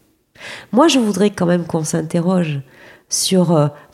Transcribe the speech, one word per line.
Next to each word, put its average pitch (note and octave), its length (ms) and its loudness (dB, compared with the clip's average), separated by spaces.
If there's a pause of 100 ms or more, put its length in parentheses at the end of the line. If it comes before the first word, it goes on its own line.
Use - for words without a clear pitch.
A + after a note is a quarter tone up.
(720)
Moi, C4+ 160 4
je C4+ 120 4
voudrais G#3 320 0
quand F#3 160 -4
même F3 180 0
qu'on E3 180 -4
s'interroge E3 760 -2 (500)
sur, F3+ 460 0
euh, D3 120 4 (260)